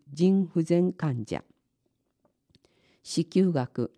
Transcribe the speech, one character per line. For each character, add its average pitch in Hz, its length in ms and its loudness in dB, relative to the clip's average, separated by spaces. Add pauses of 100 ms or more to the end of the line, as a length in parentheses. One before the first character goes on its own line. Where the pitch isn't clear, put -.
(120)
腎 185 340 2
不 165 160 -2
全 175 300 2
患 131 340 -4
者。 - 160 -8 (1600)
支 - 240 -4
給 185 260 2
額、 127 460 -4